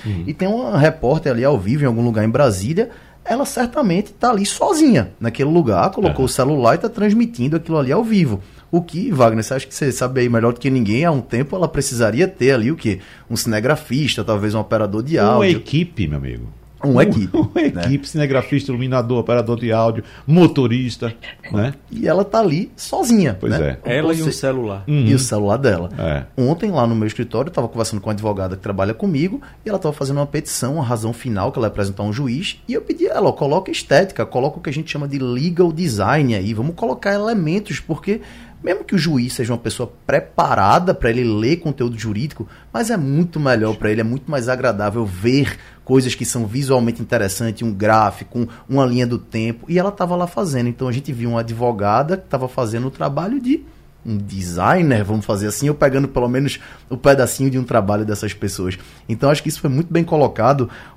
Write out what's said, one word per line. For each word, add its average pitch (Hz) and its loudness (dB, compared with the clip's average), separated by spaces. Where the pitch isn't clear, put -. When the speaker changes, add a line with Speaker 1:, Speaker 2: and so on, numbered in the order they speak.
Speaker 1:
Uhum. 92 -4
Speaker 2:
E 156 -6
tem 185 -2
uma 220 -2
repórter 151 2
ali 120 0
ao 139 2
vivo 120 0
em 139 4
algum 117 0
lugar 110 2
em 110 2
Brasília, 131 0
ela 254 0
certamente 240 0
tá 233 0
ali 202 2
sozinha, 247 4
naquele 117 0
lugar, 139 4
colocou 185 0
Speaker 1:
Aham. 131 2
Speaker 2:
o 120 0
celular 131 4
e - 2
tá 226 -4
transmitindo 208 2
aquilo 160 0
ali 135 0
ao 208 2
vivo. 175 2
O 175 2
que, 185 -6
Wagner, 113 4
você 131 -4
acha 131 -6
que - -18
você 139 -2
sabe 127 -2
aí 123 2
melhor 117 2
do 120 -12
que 139 -2
ninguém, 123 2
há 170 4
um 135 0
tempo 139 -4
ela 175 0
precisaria 120 0
ter 135 2
ali 123 2
o 165 -2
quê? 98 -2
Um 117 -6
cinegrafista, 120 -2
talvez 104 0
um 113 0
operador 107 -2
de 143 -2
Speaker 1:
Uma 202 4
Speaker 2:
áudio. 196 4
Speaker 1:
equipe, 143 -2
meu 73 -4
amigo. 58 -8
Speaker 2:
Uma 135 4
equipe, 196 2
Speaker 1:
<laughs> - -
Uma 320 2
Speaker 2:
né? 330 2
Speaker 1:
equipe, 139 0
cinegrafista, 139 0
iluminador, 127 0
operador 117 0
de 117 -2
áudio, 110 2
motorista, 127 4
né? 110 0
Speaker 2:
E 226 -4
ela 175 4
tá 208 0
ali 202 0
sozinha, 220 2
Speaker 1:
Pois - 0
Speaker 2:
né? 71 -2
Speaker 1:
é. 120 0
Speaker 3:
Ela 160 2
e 160 -2
um 160 0
Speaker 2:
Você 151 0
Speaker 3:
celular. 117 -4
Speaker 1:
Uhum. 147 2
Speaker 2:
E 110 6
o - 6
celular 107 0
dela. 95 2
Speaker 1:
É. 76 -2
Speaker 2:
Ontem 165 0
lá 139 2
no 117 2
meu 107 0
escritório 117 -4
eu 175 -12
tava 123 -2
conversando 110 -4
com - -10
uma 107 -2
advogada 98 -4
que 95 -12
trabalha 104 -2
comigo 196 -2
e 220 -8
ela 196 -2
tava 151 -2
fazendo 139 -2
uma 143 0
petição, 147 -4
uma 160 -4
razão 113 -2
final 113 -4
que - -10
ela 117 0
ia - -4
apresentar 98 -4
a - -2
um 104 -2
juiz, 135 -4
e 240 -4
eu 440 -2
pedi 359 -2
a - -4
ela, 190 2
ó, - 4
coloca 160 -2
estética, 175 0
coloca 139 -4
o - -12
que 170 -8
a 135 -4
gente 151 -6
chama 147 -6
de 143 -4
legal 156 2
design 131 2
aí, 98 -2
vamos 135 -2
colocar 220 -2
elementos, 202 -2
porque 202 -4
mesmo 349 -2
que - -4
o - 4
juiz 143 0
seja 123 -2
uma 117 -2
pessoa 117 -6
preparada 143 2
pra - 0
ele 120 0
ler 117 2
conteúdo 120 -4
jurídico, 110 -6
mas 226 -2
é 226 -2
muito 156 0
melhor 110 2
pra 107 0
ele, 110 0
é - 0
muito 127 -4
mais 127 -2
agradável 113 0
ver 113 0
coisas 127 4
que 127 -6
são 117 -4
visualmente 123 0
interessantes, 110 -2
um 117 -2
gráfico, 107 0
um, 117 -2
uma 135 2
linha 123 2
do 120 -4
tempo, 113 -6
e 175 0
ela 196 0
tava 180 -4
lá 175 -2
fazendo. 139 -2
Então 120 -6
a 123 -2
gente 135 -6
viu 117 -4
uma 117 0
advogada 117 0
que 190 -18
tava 127 -4
fazendo 120 -4
o 135 -6
trabalho 160 -4
de 254 -2
um 110 -4
designer, 101 2
vamos 107 -2
fazer 104 -2
assim, 143 -2
ou 151 2
pegando 139 2
pelo 123 0
menos 127 -2
o 127 -6
pedacinho 135 4
de 127 0
um 127 0
trabalho 107 0
dessas 104 -4
pessoas. 95 -4
Então 117 0
acho 151 2
que - -6
isso - -8
foi 147 0
muito 151 -2
bem 165 2
colocado. 139 2